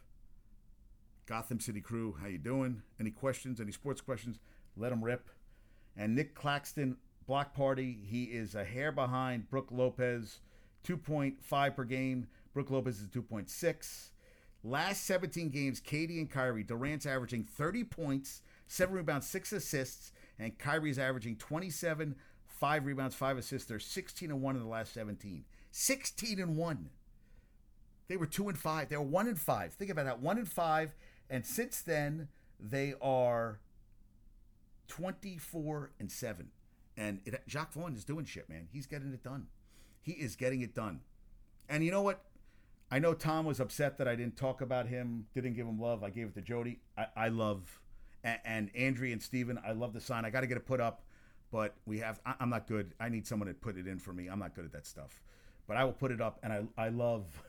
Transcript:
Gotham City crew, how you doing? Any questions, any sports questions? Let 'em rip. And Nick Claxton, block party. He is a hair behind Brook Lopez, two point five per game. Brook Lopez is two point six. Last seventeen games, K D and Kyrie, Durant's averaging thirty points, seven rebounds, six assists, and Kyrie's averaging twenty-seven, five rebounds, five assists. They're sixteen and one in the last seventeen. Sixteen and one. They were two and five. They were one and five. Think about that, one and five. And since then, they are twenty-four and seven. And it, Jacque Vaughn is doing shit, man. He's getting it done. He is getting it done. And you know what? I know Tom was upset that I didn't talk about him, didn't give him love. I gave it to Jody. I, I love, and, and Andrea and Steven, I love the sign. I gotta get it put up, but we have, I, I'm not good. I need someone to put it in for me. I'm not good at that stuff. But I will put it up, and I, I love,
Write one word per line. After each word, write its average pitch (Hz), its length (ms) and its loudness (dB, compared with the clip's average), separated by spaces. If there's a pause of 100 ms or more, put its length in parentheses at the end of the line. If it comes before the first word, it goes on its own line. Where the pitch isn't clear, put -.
(1300)
Gotham 117 320 -2
City 104 220 -4
crew, 113 400 -4
how 98 60 -4
you 92 100 -4
doing? 123 460 0 (160)
Any 110 100 0
questions, 131 500 -2
any 104 120 -4
sports 139 280 -4
questions? 113 380 -4 (400)
Let 117 140 0
'em 113 120 2
rip. 120 260 0 (680)
And 107 160 2
Nick 147 220 2
Claxton, 143 640 0 (280)
block 139 300 2
party. 131 500 2
He 120 200 0
is 113 280 -4
a 104 100 -2
hair 127 280 -2
behind 127 580 2
Brook 131 220 0
Lopez, 123 720 2 (420)
two 175 140 0
point 143 440 0
five 139 340 4
per 135 80 -2
game. 131 440 0 (260)
Brook 135 160 0
Lopez 127 300 2
is 104 80 -6
two 123 160 -2
point 107 260 -4
six. - 640 -2 (520)
Last 165 420 0
seventeen 170 440 2
games, 135 300 0
K 151 260 0
D 165 140 -2
and 156 100 -2
Kyrie, 127 340 2
Durant's 135 440 -2
averaging 120 380 0
thirty 180 380 0
points, 139 600 -2 (240)
seven 185 260 4
rebounds, 156 320 2
six - 260 -4
assists, 147 600 -2 (260)
and 113 220 -6
Kyrie's 151 400 2
averaging 123 380 0
twenty-seven, 156 800 -2 (300)
five 147 400 2
rebounds, 135 300 0
five 135 220 2
assists. 127 300 -4
They're 113 120 -2
sixteen - 500 -6
and 135 140 0
one 135 120 2
in 123 60 0
the 113 60 -6
last 113 260 -4
seventeen. 104 520 -6 (260)
Sixteen - 680 0
and 170 160 2
one. 151 340 0 (1200)
They 185 80 -2
were 165 100 0
two 202 200 0
and 190 120 0
five. 156 300 0
They 147 80 0
were 147 60 2
one 180 240 6
and 208 120 0
five. 101 340 2
Think 196 160 -4
about 151 160 2
that, 123 140 0
one 170 180 4
and 233 100 0
five. 160 460 4 (340)
And 131 160 0
since - 380 -2
then, 151 460 2 (320)
they 139 420 0
are 120 580 6 (1300)
twenty-four 160 1120 -4
and 98 120 -4
seven. 104 380 -6 (480)
And 104 280 -2
it, 117 220 -4
Jacque 151 260 -4
Vaughn 156 220 -4
is 104 100 -8
doing 156 200 -4
shit, - 220 -10
man. 80 240 -10
He's 139 140 -8
getting 139 260 -6
it 127 120 -8
done. 127 240 -6 (540)
He 156 100 -4
is 143 240 -4
getting 127 260 2
it 117 140 -4
done. 101 260 -2 (640)
And 151 160 4
you 165 60 4
know 196 140 6
what? 196 200 2 (680)
I 131 80 6
know 165 160 8
Tom 160 300 4
was 147 140 2
upset 135 380 2
that 131 100 2
I 120 80 4
didn't 117 220 -2
talk 131 240 0
about 123 240 2
him, 120 480 -2
didn't 123 220 0
give 120 100 -2
him 110 160 0
love. 117 220 2
I 101 80 -2
gave 113 160 -4
it 98 80 -10
to 101 60 -6
Jody. 120 400 -2 (140)
I, 113 120 0 (100)
I 113 120 4
love, 104 520 0 (420)
and, 117 220 0
and 110 300 0
Andrea 127 380 2
and 107 80 -2
Steven, 123 440 0
I 110 60 0
love 110 220 -2
the 117 60 -8
sign. 113 260 0
I 110 40 -2
gotta 131 160 2
get 120 120 0
it - 100 -6
put 127 120 4
up, 117 220 2 (500)
but 107 220 2 (140)
we 107 100 0
have, 113 260 -4
I, 127 160 -2
I'm 120 120 4
not 110 160 0
good. 104 320 0
I 117 100 -2
need 113 160 -2
someone 104 220 0
to 85 80 -4
put 104 220 -6
it 90 100 -6
in 95 100 -4
for 92 160 -10
me. 90 140 -6
I'm 95 100 -4
not 90 160 -4
good 85 120 -8
at 73 80 -10
that 73 120 -10
stuff. - 380 -14 (440)
But 107 100 0
I 131 60 6
will 127 100 4
put 131 180 0
it 113 100 0
up, 113 220 0
and 110 100 0
I, 104 100 0 (140)
I 113 120 2
love, 117 360 2 (240)